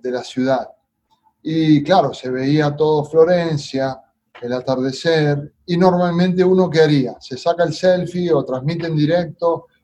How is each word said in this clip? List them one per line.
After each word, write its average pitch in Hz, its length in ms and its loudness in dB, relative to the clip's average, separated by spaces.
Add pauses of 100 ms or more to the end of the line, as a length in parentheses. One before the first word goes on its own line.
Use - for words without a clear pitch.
de 127 80 -6
la 123 140 -6
ciudad. 127 440 -2 (720)
Y 156 400 2
claro, 156 320 2
se 127 160 -10
veía 143 440 0
todo 151 300 0
Florencia, 160 960 0 (400)
el 120 120 -6
atardecer, 143 1000 -2 (140)
y 175 100 -2
normalmente 180 640 2
uno, 185 280 4
¿qué 156 100 2
haría? 143 400 2
Se - 160 -14
saca 170 280 0
el 160 100 -4
selfie 180 580 0
o 135 120 0
transmite 135 420 -6
en 160 100 -4
directo 165 680 -2 (180)